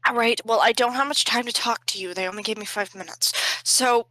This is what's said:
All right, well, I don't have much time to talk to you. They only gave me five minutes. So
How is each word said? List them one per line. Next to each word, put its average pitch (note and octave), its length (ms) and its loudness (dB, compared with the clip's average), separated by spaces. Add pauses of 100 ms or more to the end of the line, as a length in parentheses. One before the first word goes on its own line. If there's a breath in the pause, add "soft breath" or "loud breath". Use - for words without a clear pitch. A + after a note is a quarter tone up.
All C4 80 2
right, A#3 300 2
well, A3+ 160 2
I A#3 120 6
don't A#3+ 220 2
have C4+ 140 0
much D4 160 0
time A#3+ 220 0
to A#3+ 60 -8
talk - 340 -2
to - 120 -6
you. F#3 140 -8
They F#3 160 -4
only G3+ 140 -8
gave G#3+ 160 -4
me G#3 80 -10
five G3+ 280 -6
minutes. - 380 -4 (320 loud breath)
So A#3+ 460 2